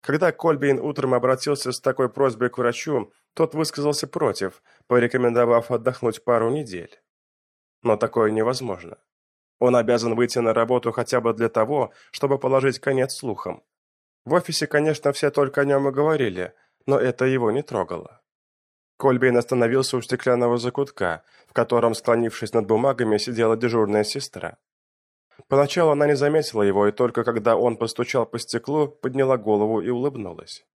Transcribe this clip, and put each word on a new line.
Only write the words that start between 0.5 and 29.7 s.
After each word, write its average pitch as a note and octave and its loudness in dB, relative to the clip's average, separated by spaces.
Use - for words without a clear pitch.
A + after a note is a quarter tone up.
утром C3 -2
обратился C3 0
с - -8
такой C3 0
просьбой B2 0
к A#2 -6
врачу, A#2+ -2
тот D#3+ -2
высказался D3 -2
против, A2 -4
порекомендовав A#2+ 2
отдохнуть A#2+ -2
пару A#2 2
недель. G#2 -8
Но A2 4
такое A2 2
невозможно. A2 -4
Он B2 4
обязан A#2 2
выйти A#2+ 0
на A2+ 2
работу A#2 0
хотя A#2+ -2
бы A#2 0
для A2+ -2
того, A#2+ 0
чтобы C#3 -2
положить C3 0
конец C3 -2
слухам. G2 -10
В C3+ 0
офисе, E3+ -2
конечно, D3+ 0
все C#3+ 0
только C#3+ 0
о - 4
нём C#3 2
и C3+ -2
говорили, C3 -2
но C3+ 2
это B2+ 0
его B2+ 0
не C3+ -2
трогало. F2 -6
Кольбейн B2+ 2
остановился B2 0
у A#2 -2
стеклянного B2 0
закутка, A#2 -4
в - -20
котором, A#2 2
склонившись A#2 -2
над A2 0
бумагами, A2+ 0
сидела A2+ 0
дежурная A2 0
сестра. G2+ -10
Поначалу C#3+ 2
она D3 2
не D3 2
заметила C#3+ 0
его, G2+ 4
и G#2 2
только A#2 0
когда A2+ 2
он A2+ 2
постучал A#2 -2
по A#2+ -8
стеклу, C#3 -4
подняла C3+ 0
голову G#2+ 0